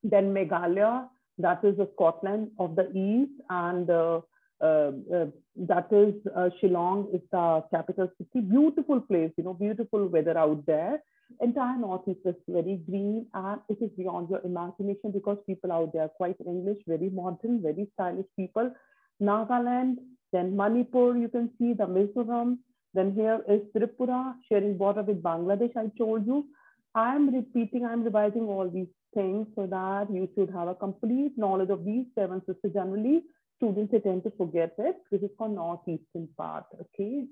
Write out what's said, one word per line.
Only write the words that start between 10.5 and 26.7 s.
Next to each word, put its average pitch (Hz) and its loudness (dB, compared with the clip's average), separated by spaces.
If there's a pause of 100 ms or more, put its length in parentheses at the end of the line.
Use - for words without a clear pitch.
there. 175 0 (380)
Entire 247 0
northeast 185 -4
is 175 0 (140)
very 175 -2 (120)
green, 202 -4
and 196 -6
it 208 -2
is 220 -2
beyond 175 -6
your 190 -2
imagination 196 -4
because 202 -2 (100)
people 180 -6
out 165 0
there 160 0
are 156 -4
quite 180 -4 (100)
English, 185 -4
very 165 -2
modern, 185 -2
very 165 -2
stylish 185 -4 (100)
people. 220 -2 (480)
Nagaland, 240 2 (360)
then 185 0
Manipur, 240 4
you 233 0
can 240 -2
see 240 2
the 202 0
Mizoram. 233 0 (360)
Then 190 2
here 220 2
is 208 6 (160)
Tripura, 247 -2 (140)
sharing 202 2
border 196 2
with 190 -2
Bangladesh, 190 0
I 220 -4
told 220 0
you. 285 0 (480)